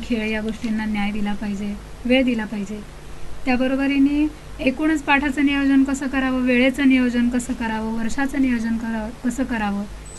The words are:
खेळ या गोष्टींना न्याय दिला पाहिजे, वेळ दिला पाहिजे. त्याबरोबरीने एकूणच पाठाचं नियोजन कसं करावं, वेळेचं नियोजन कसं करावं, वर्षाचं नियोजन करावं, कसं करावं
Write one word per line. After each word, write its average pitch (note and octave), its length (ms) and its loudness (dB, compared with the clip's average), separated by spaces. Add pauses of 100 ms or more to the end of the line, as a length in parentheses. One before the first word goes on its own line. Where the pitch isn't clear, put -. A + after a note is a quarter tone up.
खेळ A3 180 -2
या A3 180 -2
गोष्टींना A3 440 -2
न्याय G#3 260 0
दिला G#3 220 0
पाहिजे, G3+ 420 -4 (300)
वेळ B3+ 200 4
दिला A#3 200 0
पाहिजे. G#3 360 -6 (640)
त्याबरोबरीने C#4 840 2 (380)
एकूणच D#4 380 2
पाठाचं C#4+ 440 2
नियोजन C#4 380 4
कसं C#4 240 -2
करावं, C4 320 0
वेळेचं C4 480 4
नियोजन B3 400 4
कसं B3+ 240 -2
करावं, A3 460 -2
वर्षाचं C4+ 440 0
नियोजन A3+ 340 2
करावं, A3+ 540 -4
कसं B3+ 140 -2
करावं G#3 380 -2 (360)